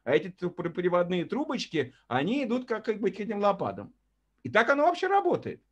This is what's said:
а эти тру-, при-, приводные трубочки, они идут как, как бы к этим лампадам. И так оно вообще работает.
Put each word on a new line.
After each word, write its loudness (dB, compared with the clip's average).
а 2
эти 0
тру-, -8
при-, -6
приводные 0
трубочки, -4
они 0
идут -2
как, -4
как -2
бы 0
к -12
этим -6
лампадам. -2
И -8
так 4
оно 4
вообще 2
работает. 0